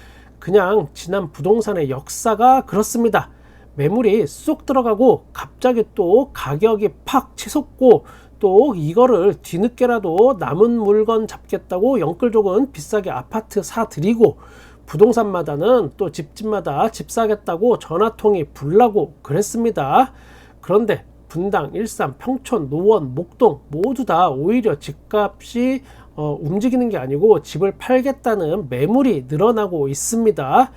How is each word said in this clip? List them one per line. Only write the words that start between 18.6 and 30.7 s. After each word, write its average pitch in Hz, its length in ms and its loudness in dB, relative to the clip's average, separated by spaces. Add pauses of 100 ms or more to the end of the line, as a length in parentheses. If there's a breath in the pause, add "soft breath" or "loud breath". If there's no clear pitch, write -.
그랬습니다. 208 920 -2 (480 loud breath)
그런데 208 440 0 (220)
분당, 185 480 -4
일산, 185 420 -6
평촌, 226 540 -6
노원, 170 420 0
목동 160 540 -2
모두 233 360 -4
다 175 280 2
오히려 180 480 -2
집값이, 233 1040 -6 (320 loud breath)
어, 151 260 -4
움직이는 226 480 -2
게 190 80 -4
아니고 147 460 2
집을 190 340 -4
팔겠다는 220 920 -2
매물이 160 600 0
늘어나고 175 640 0
있습니다. 202 880 0